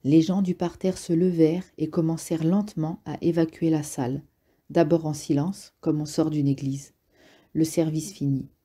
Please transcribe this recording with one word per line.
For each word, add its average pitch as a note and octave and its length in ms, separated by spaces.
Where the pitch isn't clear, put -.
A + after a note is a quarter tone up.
les D#3 200
gens F3+ 180
du F3+ 140
parterre F3+ 420
se - 160
levèrent E3+ 540
et D#3 140
commencèrent D#3+ 540
lentement E3+ 600
à D3+ 160
évacuer E3 480
la D#3 140
salle, C#3 400
d'abord D#3+ 340
en D#3 80
silence, D3 720
comme D#3 180
on D3+ 60
sort D#3+ 240
d'une D3 180
église. C#3 460
Le D#3 120
service D#3 480
fini C#3 360